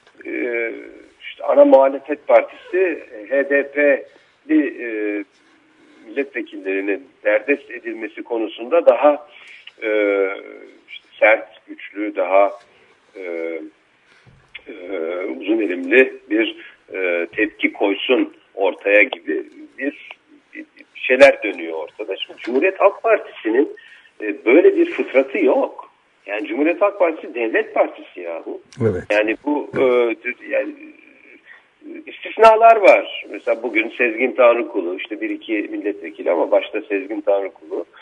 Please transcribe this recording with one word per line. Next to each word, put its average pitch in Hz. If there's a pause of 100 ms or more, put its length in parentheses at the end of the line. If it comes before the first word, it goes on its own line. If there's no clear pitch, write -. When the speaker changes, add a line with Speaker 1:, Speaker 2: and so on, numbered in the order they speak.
(260)
Speaker 1:
e, 120 (480)
işte -
ana 285
muhalefet 139
partisi, 160 (100)
e, 107
H 139
D 139
P'li, -
e, 120 (1160)
milletvekillerinin 98 (160)
derdest 107
edilmesi 110
konusunda 120
daha, 135 (540)
e, 110 (1000)
işte - (120)
sert, -
güçlü, 104
daha, 95 (640)
e, 95 (1500)
e, 131 (680)
uzun -
elimli 95 (160)
bir, 110 (360)
e, 87
tepki -
koysun 107 (200)
ortaya 101
gibi - (360)
bir, - (380)
bir - (300)
şeyler 131
dönüyor 85
ortada. 95
Şimdi -
Cumhuriyet 139
Halk 196
Partisi'nin, - (440)
e, 104
böyle 160
bir 170
fıtratı -
yok. - (360)
Yani 101
Cumhuriyet 147
Halk 202
Partisi 165
devlet 120
partisi 156
yahu. 85 (220)
Speaker 2:
Evet. 101
Speaker 1:
Yani 107
bu, -
e, 123 (320)
yani 135 (1300)
istisnalar 220
var. 151
Mesela 113
bugün 110
Sezgin 123
Tanrıkulu, 110
işte 101
bir 107
iki 104
milletvekili 101
ama 139
başta 104
Sezgin 101
Tanrıkulu. 98 (180)